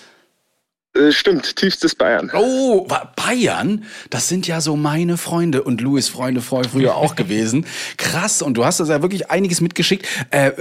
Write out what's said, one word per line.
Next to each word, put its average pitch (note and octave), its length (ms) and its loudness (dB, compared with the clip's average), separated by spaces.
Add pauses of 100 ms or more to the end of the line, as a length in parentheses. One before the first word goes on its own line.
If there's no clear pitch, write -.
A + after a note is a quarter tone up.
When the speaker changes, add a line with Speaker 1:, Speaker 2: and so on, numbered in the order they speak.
(960)
Speaker 1:
Äh, - 140 6
stimmt, D3+ 460 0
tiefstes - 400 0
Bayern. - 400 0
Speaker 2:
Oh, B3 520 2
wa-, - 280 -4
Bayern? G3 680 0 (280)
Das - 180 -2
sind F#3 180 -2
ja E3 140 -2
so D3+ 160 0
meine D#3 400 0
Freunde E3+ 480 0
und A#2 160 0
Louis' C3+ 280 0
Freunde B2+ 320 -4
vor-, B2+ 220 -2
früher B2+ 320 2
auch B2+ 220 0
Speaker 1:
<laughs> - 0 -
Speaker 2:
gewesen. A2 500 0 (300)
Krass, - 460 -2
und C#3 120 -2
du A#2 100 2
hast E3 140 2
da F3+ 60 0
ja D3 180 2
wirklich F#3 260 -2
einiges F3 320 0
mitgeschickt. F3 460 0 (240)
Äh, C#3 300 4